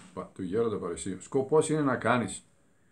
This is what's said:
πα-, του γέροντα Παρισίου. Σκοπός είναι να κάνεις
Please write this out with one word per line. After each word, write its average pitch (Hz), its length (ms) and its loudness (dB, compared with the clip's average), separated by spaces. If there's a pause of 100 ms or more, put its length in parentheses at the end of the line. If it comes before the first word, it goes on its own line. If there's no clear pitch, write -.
(140)
πα-, 92 200 -10
του - 80 -8
γέροντα 104 360 0
Παρισίου. 90 440 -6
Σκοπός 147 460 2
είναι 151 120 2
να 135 160 2
κάνεις 117 500 0 (460)